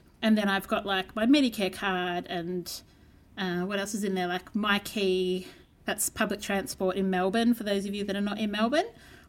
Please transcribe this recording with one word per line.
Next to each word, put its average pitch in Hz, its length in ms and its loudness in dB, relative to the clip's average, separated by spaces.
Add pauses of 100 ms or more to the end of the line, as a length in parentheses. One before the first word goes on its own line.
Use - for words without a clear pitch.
(220)
And 220 140 6
then 202 120 2
I've 196 200 0
got, 208 180 0
like, 190 300 -2
my 220 100 2
Medicare 233 460 4
card 180 560 -2
and, 175 420 -4 (680)
uh, 175 220 0
what 196 180 -2
else 202 160 -4
is 208 100 -4
in 190 100 0
there? 180 140 0
Like, 180 260 -6
MyKey, 190 920 0 (380)
that's - 260 -2
public 202 300 -2
transport 190 560 -2
in 190 140 2
Melbourne, 196 440 4
for 220 100 -4
those 202 220 -2
of 202 80 -4
you 202 100 -4
that 202 120 -2
are 202 40 -2
not 208 180 -2
in 214 120 -2
Melbourne. 233 360 0 (420)